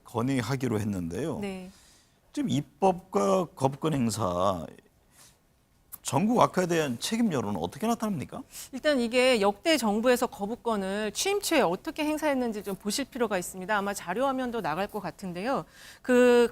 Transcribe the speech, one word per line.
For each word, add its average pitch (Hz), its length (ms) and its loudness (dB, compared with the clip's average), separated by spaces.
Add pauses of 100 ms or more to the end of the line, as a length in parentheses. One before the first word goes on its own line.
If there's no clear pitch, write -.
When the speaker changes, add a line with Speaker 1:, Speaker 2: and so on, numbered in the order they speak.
Speaker 1:
건의하기로 123 760 0
했는데요. 104 600 -4
Speaker 2:
네. 190 300 -8 (600)
Speaker 1:
지금 285 160 -2
입법과 190 1000 0 (100)
거부권 139 360 0
행사, 101 720 0 (1400)
전국 208 340 2
악화에 175 280 4
대한 156 340 0
책임 226 320 0
여론은 104 260 -2
어떻게 92 280 -4
나타납니까? 220 560 -4 (300)
Speaker 2:
일단 277 280 0
이게 247 400 4
역대 208 380 2
정부에서 233 480 2
거부권을 208 840 -4
취임 403 280 -2
초에 320 220 2
어떻게 190 420 -2
행사했는지 262 580 -2
좀 196 120 -6
보실 208 320 -4
필요가 214 320 -2
있습니다. 185 360 -6
아마 202 200 -2
자료 202 320 -4
화면도 254 340 -2
나갈 170 260 -2
것 208 140 -8
같은데요. 180 640 -6 (380)
그 247 500 6